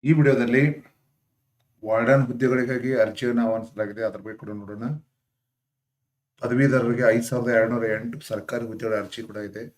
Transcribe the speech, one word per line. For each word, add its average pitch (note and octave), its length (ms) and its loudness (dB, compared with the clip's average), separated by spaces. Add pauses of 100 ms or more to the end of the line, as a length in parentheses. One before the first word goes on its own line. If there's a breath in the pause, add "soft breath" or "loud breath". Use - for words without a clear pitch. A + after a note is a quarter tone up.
ಈ D3+ 100 6
ವಿಡಿಯೋದಲ್ಲಿ C3 460 4 (1200)
ವಾರ್ಡನ್ A#2 400 4
ಹುದ್ದೆಗಳಿಗಾಗಿ B2 640 0 (120)
ಅರ್ಜಿಯನ್ನು A#2 420 0
ಆಹ್ವಾನಿಸಲಾಗಿದೆ, A2 640 -4
ಅದ್ರ G2+ 180 -8
ಬಗ್ಗೆ A2 160 -14
ಕೂಡ G#2+ 100 -12 (100)
ನೋಡೋಣ. G#2 240 -12 (1600)
ಪದವೀಧರರಿಗೆ B2 640 2 (100)
ಐದು A#2 160 2
ಸಾವಿರದ B2 280 -2
ಎರಡುನೂರ A2+ 280 2 (120)
ಎಂಟು A#2 200 -8 (120)
ಸರ್ಕಾರಿ A#2 400 -6
ಹುದ್ದೆಗಳ A2 320 -4
ಅರ್ಜಿ G2 260 -12
ಕೂಡ G#2 100 -14 (120)
ಇದೆ G#2 140 -12 (140)